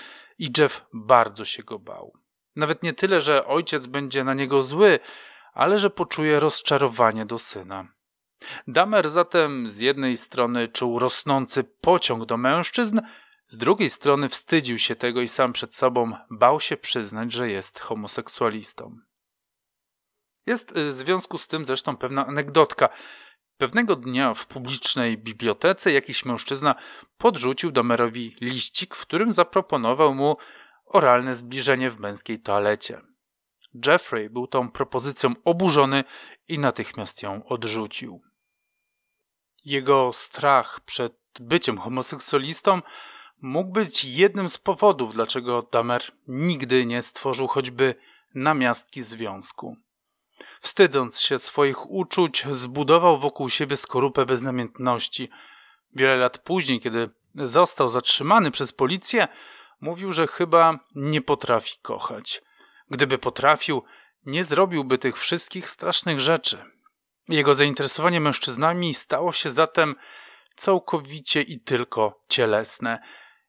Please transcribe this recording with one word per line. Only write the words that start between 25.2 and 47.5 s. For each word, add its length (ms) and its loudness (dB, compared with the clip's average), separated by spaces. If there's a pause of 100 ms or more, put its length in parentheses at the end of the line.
jakiś 340 0
mężczyzna 500 -2 (420)
podrzucił 540 0
Dahmerowi 720 0
liścik, 540 -4
w 60 -14
którym 320 0
zaproponował 840 2
mu 220 2 (480)
oralne 500 4
zbliżenie 560 0
w 80 -12
męskiej 400 -8
toalecie. 600 -2 (840)
Jeffrey 440 0
był 180 -6
tą 240 -2
propozycją 640 -2 (100)
oburzony 600 4 (440)
i 120 -6
natychmiast 640 -6
ją 220 -10
odrzucił. 760 -8 (1400)
Jego 480 2
strach 680 0
przed 340 -8 (260)
byciem 380 0
homoseksualistą 1040 -2 (600)
mógł 300 -4
być 340 -2
jednym 440 2
z 80 -6
powodów, 560 2
dlaczego 480 -2 (100)
Dahmer 300 0 (260)
nigdy 580 0
nie 180 -4
stworzył 440 -4
choćby 480 0 (400)